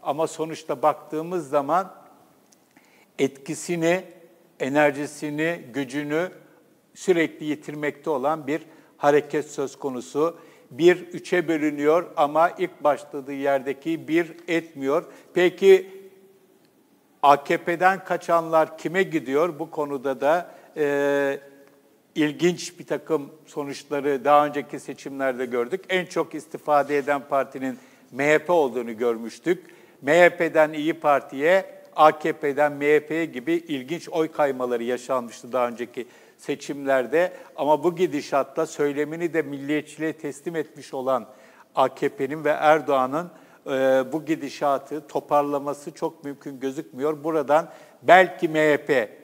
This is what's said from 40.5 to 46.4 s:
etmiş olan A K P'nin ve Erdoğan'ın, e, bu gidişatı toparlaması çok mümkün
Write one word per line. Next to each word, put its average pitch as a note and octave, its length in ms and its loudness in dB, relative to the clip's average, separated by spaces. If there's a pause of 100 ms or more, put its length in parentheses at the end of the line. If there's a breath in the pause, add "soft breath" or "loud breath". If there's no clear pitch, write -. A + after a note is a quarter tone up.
etmiş D3 380 -10
olan B2+ 320 -2 (480 loud breath)
A - 200 2
K D3 140 -2
P'nin C#3 360 -6
ve D3 60 2
Erdoğan'ın, D3 800 2 (360 loud breath)
e, - 40 -8 (420)
bu D3+ 120 -4
gidişatı C#3+ 840 -4
toparlaması C#3+ 840 -2
çok - 340 -8
mümkün C#3 360 -12